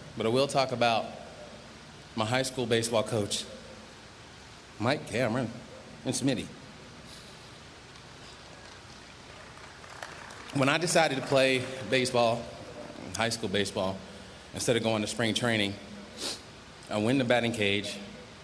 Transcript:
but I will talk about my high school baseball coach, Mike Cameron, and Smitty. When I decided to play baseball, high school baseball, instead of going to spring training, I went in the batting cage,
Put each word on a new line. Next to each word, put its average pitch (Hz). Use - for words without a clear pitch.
but 110
I -
will 131
talk 135
about 117
my 110
high 127
school 131
baseball 113
coach, -
Mike 139
Cameron, 117
and 127
Smitty. 117
When 135
I 156
decided 160
to 131
play 131
baseball, 120
high 113
school 113
baseball, 98
instead 117
of 113
going 113
to 104
spring 113
training, 104
I 107
went 107
in 139
the 131
batting 117
cage, 101